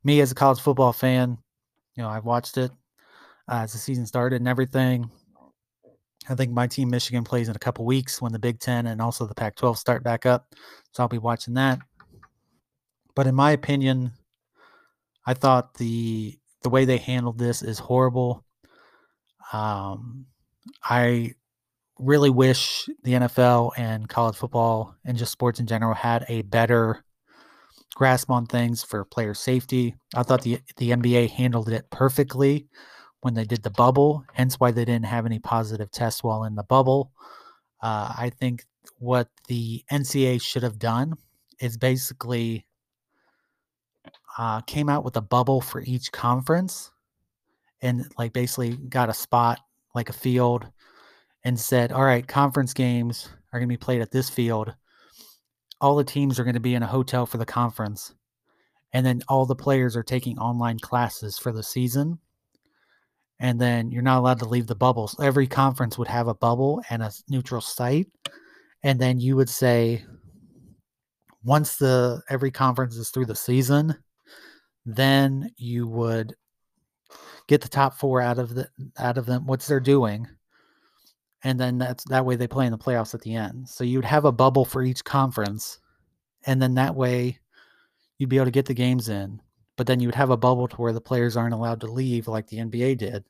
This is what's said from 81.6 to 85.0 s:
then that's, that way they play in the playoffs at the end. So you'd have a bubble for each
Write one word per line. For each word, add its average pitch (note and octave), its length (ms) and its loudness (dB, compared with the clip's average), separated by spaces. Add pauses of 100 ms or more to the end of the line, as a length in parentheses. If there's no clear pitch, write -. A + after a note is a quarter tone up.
then B2+ 180 -2
that's, B2+ 260 -4
that C3 200 0
way B2+ 100 0
they A#2+ 140 -2
play C3 180 0
in A#2 60 -2
the A2 60 -6
playoffs A#2 360 -2
at A2+ 60 -12
the A2 140 -8
end. A#2 340 -8
So - 160 -8
you'd B2+ 200 0
have D3 200 2
a C#3 80 6
bubble C3 320 4
for B2+ 180 -2
each B2+ 220 -2